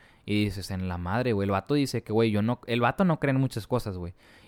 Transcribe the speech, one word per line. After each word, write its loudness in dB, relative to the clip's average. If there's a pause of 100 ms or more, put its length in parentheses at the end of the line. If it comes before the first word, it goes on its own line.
(260)
Y 2
dices, -6
"En -4
la -4
madre, -2
güey". 2
El 0
vato 0
dice 0
que, -6
güey, 4
yo 2
no, -2
el -2
vato 2
no 2
cree 0
en 2
muchas -2
cosas, -2
güey. -8 (340)